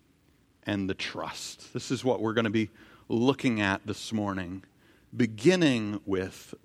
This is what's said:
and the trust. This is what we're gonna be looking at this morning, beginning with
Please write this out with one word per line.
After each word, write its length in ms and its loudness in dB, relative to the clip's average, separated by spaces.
and 240 -2
the 40 0
trust. 800 -8
This 200 -6
is 120 -2
what 160 4
we're 140 0
gonna 160 2
be 200 2
looking 540 2
at 260 0
this 240 -8
morning, 520 -4
beginning 920 2
with 480 -4